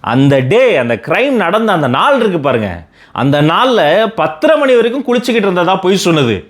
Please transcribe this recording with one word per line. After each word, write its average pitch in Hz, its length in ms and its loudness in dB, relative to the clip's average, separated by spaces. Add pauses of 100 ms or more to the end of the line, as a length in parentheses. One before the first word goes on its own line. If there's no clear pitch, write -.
அந்த 135 400 2
டே, 202 360 2
அந்த 120 180 0
கிரைம் 185 360 -2
நடந்த 214 420 0
அந்த 151 160 0
நாள் 226 320 2
இருக்கு 190 200 -2
பாருங்க, 107 460 -4 (260)
அந்த 143 300 0
நாள்ல 190 640 2
பத்தரை 220 520 -2
மணி 269 160 2
வரைக்கும் 233 300 0
குளிச்சுக்கிட்டு 240 300 -2
இருந்ததா 190 420 0
பொய் 185 200 0
சொன்னது. 143 540 0